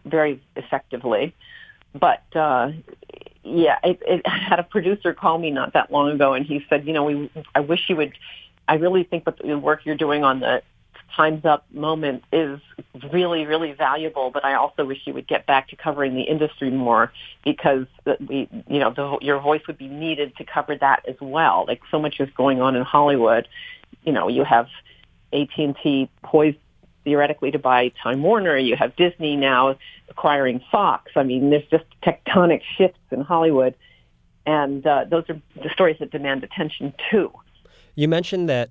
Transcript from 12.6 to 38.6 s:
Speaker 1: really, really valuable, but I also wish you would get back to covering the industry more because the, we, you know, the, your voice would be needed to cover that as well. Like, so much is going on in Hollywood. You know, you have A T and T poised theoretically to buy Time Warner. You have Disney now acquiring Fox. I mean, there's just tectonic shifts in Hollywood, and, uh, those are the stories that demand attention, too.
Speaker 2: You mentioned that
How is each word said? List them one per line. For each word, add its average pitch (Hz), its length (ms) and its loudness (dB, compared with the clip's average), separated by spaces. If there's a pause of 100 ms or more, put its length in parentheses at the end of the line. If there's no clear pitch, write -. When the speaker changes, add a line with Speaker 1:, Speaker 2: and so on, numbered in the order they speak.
Speaker 1:
really, 170 340 0
really 156 280 -2
valuable, 143 580 -2
but 139 140 -4
I 139 100 0
also 143 300 0
wish 135 200 -8
you 139 80 -8
would 135 140 -12
get - 180 -4
back 135 240 0
to - 60 -20
covering 139 400 -4
the 127 60 -2
industry 151 500 -2
more 120 400 2 (320)
because 143 420 0 (200)
the, 143 200 0
we, 131 220 -4 (200)
you 143 120 0
know, 120 140 2
the, 143 280 -4
your 139 180 0
voice 151 280 0
would 160 100 -10
be 135 100 -16
needed 147 500 -6
to - 80 -14
cover 147 320 -6
that 139 300 2
as 131 120 -8
well. 135 480 0
Like, 120 140 -6 (100)
so 156 80 0
much 151 200 -4
is 135 160 -2
going 127 260 2
on 131 140 2
in 127 80 0
Hollywood. 131 640 4 (560)
You 156 100 0
know, 92 160 0
you 131 140 0
have 120 240 2 (640)
A 147 120 0
T - 180 -6
and 143 180 -2
T 135 280 0 (140)
poised 151 340 4 (460)
theoretically 147 480 0
to 147 80 -2
buy 123 320 2 (100)
Time 135 220 -2
Warner. 185 340 2
You 123 180 0
have 131 200 0
Disney 170 400 0
now 135 400 2 (320)
acquiring 135 540 0 (100)
Fox. 196 440 0
I 143 80 2
mean, 131 260 0
there's 147 200 2
just 160 160 0 (180)
tectonic 170 580 2 (160)
shifts 185 220 2 (120)
in 127 100 -4
Hollywood, 151 540 2 (720)
and, 143 400 0
uh, 143 240 2
those 165 200 0
are 156 120 -10 (200)
the 156 120 -8
stories 165 260 2
that 143 120 -10
demand 139 320 -4
attention, 151 500 -8 (160)
too. 190 220 0 (640)
Speaker 2:
You 147 120 2
mentioned 175 400 0
that 123 240 0